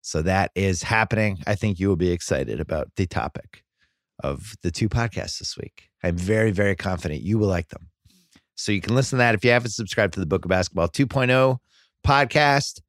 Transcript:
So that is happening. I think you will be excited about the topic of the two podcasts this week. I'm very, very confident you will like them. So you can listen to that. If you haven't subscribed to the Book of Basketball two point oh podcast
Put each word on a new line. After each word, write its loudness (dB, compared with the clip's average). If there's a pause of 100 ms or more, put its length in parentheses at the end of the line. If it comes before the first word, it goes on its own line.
So -4
that 2
is 0
happening. 0
I 0
think -2
you 0
will 4
be 2
excited -2
about -4
the 0
topic -8 (600)
of -6
the -2
two 0
podcasts -2
this -10
week. -16 (120)
I'm 0
very, 2
very 2
confident -6
you -2
will 2
like -2
them. -20 (680)
So -4
you 0
can -2
listen 0
to 0
that. 4
If -2
you 6
haven't 2
subscribed -2
to -4
the -2
Book 0
of -8
Basketball 2
two 0
point 0
oh 4 (440)
podcast 4